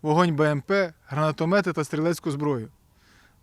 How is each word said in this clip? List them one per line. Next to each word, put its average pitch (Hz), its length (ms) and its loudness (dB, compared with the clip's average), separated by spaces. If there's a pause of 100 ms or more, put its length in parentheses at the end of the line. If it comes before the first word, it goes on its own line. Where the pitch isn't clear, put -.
вогонь 160 340 2
Б 147 60 0
М 151 200 2
П, 196 320 0 (140)
гранатомети 160 680 0
та 156 100 -2
стрілецьку 160 480 -2
зброю. 139 380 -2 (720)